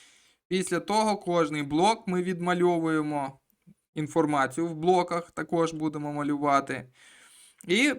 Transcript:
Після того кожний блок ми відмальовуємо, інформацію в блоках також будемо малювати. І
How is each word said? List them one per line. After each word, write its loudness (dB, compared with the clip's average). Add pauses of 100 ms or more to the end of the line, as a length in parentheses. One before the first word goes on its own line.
(480)
Після -2
того 0
кожний 0
блок 2
ми 0
відмальовуємо, 0 (560)
інформацію 0
в -8
блоках 0
також -2
будемо -4
малювати. 0 (720)
І 2